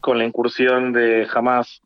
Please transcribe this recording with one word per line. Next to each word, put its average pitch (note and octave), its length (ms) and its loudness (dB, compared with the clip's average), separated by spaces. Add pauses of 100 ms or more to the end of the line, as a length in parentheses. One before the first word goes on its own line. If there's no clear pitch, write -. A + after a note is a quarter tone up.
con B2 120 0
la A2+ 60 0
incursión B2+ 680 0
de A2+ 420 2
Hamas B2 520 -2